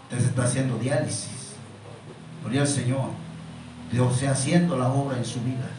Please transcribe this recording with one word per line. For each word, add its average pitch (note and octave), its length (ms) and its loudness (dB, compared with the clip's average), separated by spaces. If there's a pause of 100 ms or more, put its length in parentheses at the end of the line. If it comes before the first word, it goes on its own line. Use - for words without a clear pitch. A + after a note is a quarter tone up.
Usted B2+ 160 -4
se B2 100 4
está B2 160 2
haciendo B2 340 2
diálisis. - 720 -2 (880)
Gloria B2 200 2
al C#3+ 60 4
Señor. B2+ 420 2 (840)
Dios B2 260 4
sea C3+ 140 2
haciendo E3+ 460 4
la B2+ 100 4
obra C3+ 300 2
en A2+ 80 0
su B2 160 -4
vida. C3 260 -2 (120)